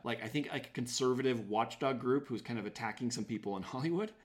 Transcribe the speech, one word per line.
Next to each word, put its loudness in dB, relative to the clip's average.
like, -4
I -4
think, 0
like, -4
a -16
conservative 2
watchdog 0
group 4
who -2
was -2
kind -2
of -2
attacking -2
some -2
people -2
in -2
<laughs> -10
Hollywood. 0